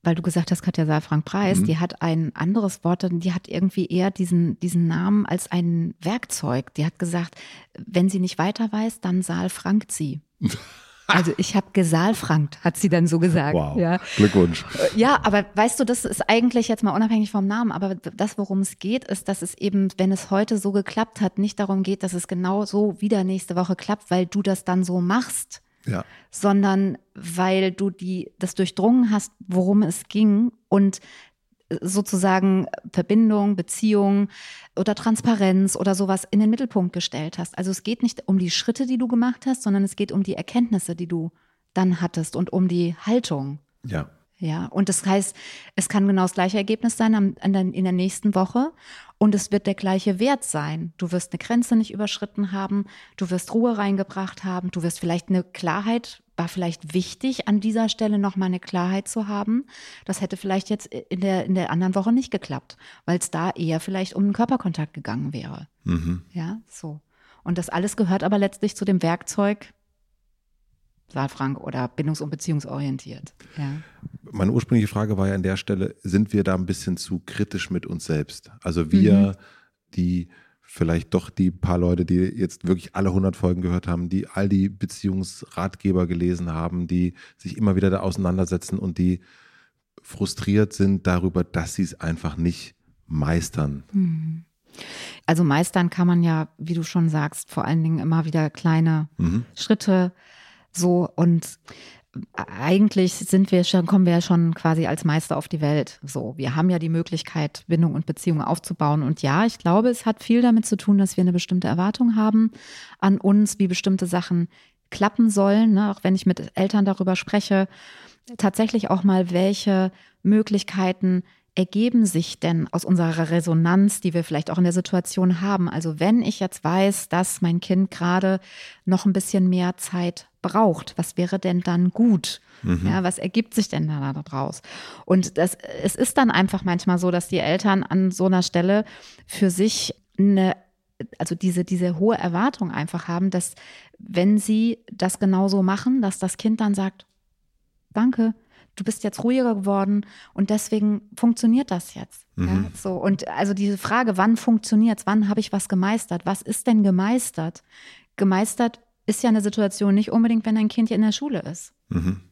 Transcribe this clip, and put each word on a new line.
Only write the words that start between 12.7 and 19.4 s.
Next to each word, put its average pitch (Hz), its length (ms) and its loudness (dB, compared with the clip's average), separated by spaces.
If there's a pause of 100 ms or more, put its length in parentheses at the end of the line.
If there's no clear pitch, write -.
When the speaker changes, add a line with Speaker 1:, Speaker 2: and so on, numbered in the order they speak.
Speaker 1:
sie 202 100 2
dann 170 180 4
so 165 120 2
gesagt. 165 360 2
Speaker 2:
Wow, 143 240 0
Speaker 1:
Ja. 175 220 2 (160)
Speaker 2:
Glückwunsch. 92 480 4 (300)
Speaker 1:
Äh, 214 40 0
ja, 262 240 4
aber 208 220 2 (100)
weißt 220 240 2
du, 269 60 2
das 240 220 -2
ist - 240 -4
eigentlich 233 380 4
jetzt 226 140 -2
mal 202 140 2
unabhängig 214 340 2
vom 196 160 -2
Namen, 220 260 0
aber 190 220 -4
das, 202 440 -6
worum 196 220 -2
es - 180 -4
geht, 240 260 -4
ist, - 240 -6
dass 196 140 -4